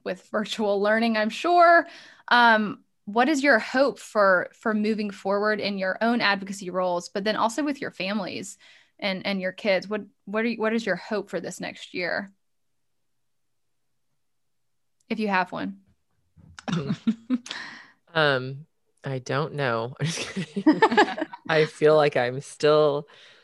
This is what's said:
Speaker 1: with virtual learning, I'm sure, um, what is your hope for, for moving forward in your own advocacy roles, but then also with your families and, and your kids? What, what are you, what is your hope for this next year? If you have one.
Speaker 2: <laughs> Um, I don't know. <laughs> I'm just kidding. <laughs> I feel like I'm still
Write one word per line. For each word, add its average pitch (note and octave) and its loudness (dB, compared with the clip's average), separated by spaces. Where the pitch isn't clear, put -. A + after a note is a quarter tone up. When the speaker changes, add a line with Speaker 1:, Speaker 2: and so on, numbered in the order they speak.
Speaker 1:
with F#3 -8
virtual G3+ -2
learning, A3 2
I'm G#3+ 0
sure, E4+ 6
um, A3+ 4
what A#3+ 2
is C#4 0
your C4+ 6
hope B3+ 0
for, G3 2
for A3 -4
moving G#3 -2
forward G3+ -2
in G3+ -4
your F#3+ -4
own A#3 2
advocacy G3 -2
roles, F3+ -2
but - -6
then G#3+ -2
also A3+ -2
with C#4+ -4
your - -8
families F#3+ -8
and, F#3+ -6
and G3 -4
your F#3 -4
kids? F#3 -2
What, G#3 -6
what G#3+ -4
are A#3 -2
you, A#3 -4
what A3 -2
is A3+ -2
your F#3 -2
hope G3+ -6
for F3+ -6
this F3+ -10
next - -12
year? F#3 -6
If A3 -4
you G#3+ -2
have F#3 0
one. F#3+ -8
Speaker 2:
<laughs> D#3+ -4
Um, C#3 0
I C3+ -6
don't C#3 -4
know. B2 -4
<laughs> - -12
I'm C#3 -2
just E3 -4
kidding. G3+ 0
<laughs> - -10
I D#3 4
feel D#3 4
like D3 2
I'm B2+ -2
still D3+ 2